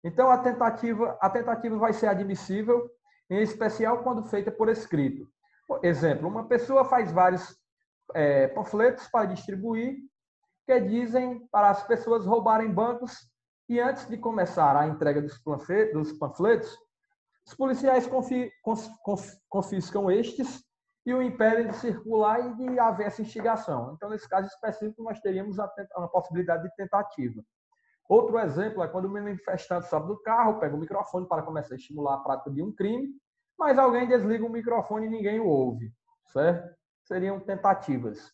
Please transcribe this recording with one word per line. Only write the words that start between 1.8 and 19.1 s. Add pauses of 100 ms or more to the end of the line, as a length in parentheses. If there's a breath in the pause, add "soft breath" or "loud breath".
ser
admissível, (400)
em
especial
quando
feita
por
escrito. (400)
Por
exemplo,
uma
pessoa
faz
vários, (560)
é,
panfletos
para
distribuir, (680)
que
dizem
para
as
pessoas
roubarem
bancos, (360)
e
antes
de
começar
a
entrega
dos
panfle-,
dos
panfletos, (680)
os
policiais
confi-, (120)
cons-, (140)
cons-,